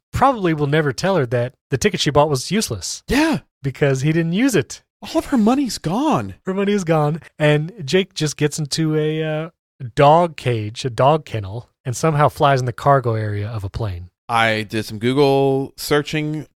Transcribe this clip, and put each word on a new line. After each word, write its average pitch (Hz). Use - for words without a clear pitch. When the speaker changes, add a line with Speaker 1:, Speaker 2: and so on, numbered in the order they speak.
Speaker 1:
probably 220
will 147
never 147
tell 190
her 135
that 120
the 135
ticket 208
she 147
bought 147
was 135
useless. 165
Speaker 2:
Yeah. 277
Speaker 1:
Because 135
he 151
didn't 165
use 240
it. -
Speaker 2:
All 208
of 330
her 277
money's 240
gone. 165
Speaker 1:
Her 185
money 196
is 202
gone. 156
And 151
Jake 185
just 151
gets 147
into 156
a, 156
uh, 156
dog 156
cage, 113
a 131
dog 135
kennel, 104
and 123
somehow 151
flies 139
in 127
the 120
cargo 131
area 104
of 110
a 95
plane. 90
Speaker 2:
I 113
did 107
some 107
Google 135
searching 151